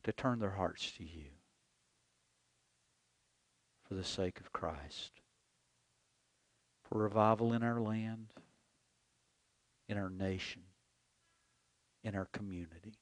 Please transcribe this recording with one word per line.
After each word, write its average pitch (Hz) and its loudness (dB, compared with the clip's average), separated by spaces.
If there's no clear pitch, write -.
to 110 0
turn 123 2
their 104 2
hearts 92 0
to 82 -12
you 80 -12
for - -6
the 95 -2
sake 92 0
of - -18
Christ, - -6
for 107 0
revival 110 6
in 117 2
our 117 2
land, 110 -2
in 104 0
our 98 0
nation, 92 -2
in 104 -2
our 95 2
community. 90 -8